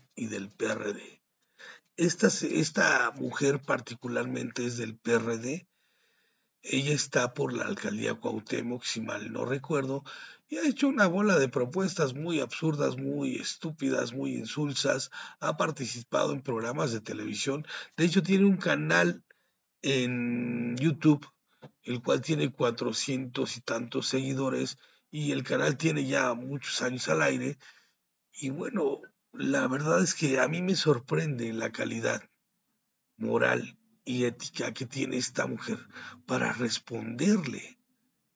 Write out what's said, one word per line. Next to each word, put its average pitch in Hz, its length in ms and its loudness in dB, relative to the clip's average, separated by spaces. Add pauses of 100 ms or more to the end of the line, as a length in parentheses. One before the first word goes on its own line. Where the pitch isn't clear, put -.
(140)
y 120 120 -6
del 101 240 -6
P - 160 -4
R 107 260 -2
D. - 320 -12 (720)
Esta 170 340 4
se-, - 300 0
esta 123 520 2
mujer 135 500 0
particularmente 123 1040 -4
es 120 100 -4
del 113 220 -6
P 117 160 0
R 113 240 2
D. 131 320 -6 (920)
Ella 139 280 0
está 127 420 0
por 135 200 -2
la 117 120 -4
alcaldía 110 500 -2
Cuauhtémoc, 110 680 -4
si - 160 -4
mal 104 320 -6
no 117 140 -4
recuerdo, 135 580 -2 (460)
y 302 80 -6
ha 320 100 0
hecho 277 220 2
una 214 180 6
bola 190 320 4
de 135 80 4
propuestas 135 680 0
muy 156 280 -2
absurdas, 143 560 0
muy 135 380 -2
estúpidas, 131 760 -2
muy 135 220 -4
insulsas. 135 800 -2 (280)
Ha 151 160 -2
participado 139 760 -2
en 135 80 -6
programas 127 500 -2
de 113 80 -2
televisión. 107 680 -4 (300)
De 156 80 2
hecho, 175 180 4
tiene 190 220 4
un 196 140 8
canal 156 680 2 (580)
en 120 960 0
YouTube, 147 500 4 (580)
el 127 180 -4
cual 139 200 2
tiene 147 300 0
cuatrocientos 123 1040 -2
y 120 60 -14
tantos 120 460 -4
seguidores, 131 720 -2 (320)
y 147 220 -2
el 135 120 0
canal 139 340 2
tiene 151 280 2
ya 131 280 2
muchos 131 480 -4
años 127 260 -2
al 160 140 4
aire. 135 360 0 (760)
Y 135 160 -6
bueno, 147 500 -2 (320)
la 135 380 0
verdad 156 340 4
es - 120 2
que 131 260 2
a 127 80 2
mí 165 120 -2
me 185 140 2
sorprende 139 800 2
la 113 180 -2
calidad 113 580 -2 (840)
moral 120 640 0 (320)
y 123 140 0
ética 120 500 -4
que 131 120 -6
tiene 127 320 -4
esta - 300 -2
mujer 117 300 -4 (480)
para 123 280 0
responderle 120 1200 -2 (580)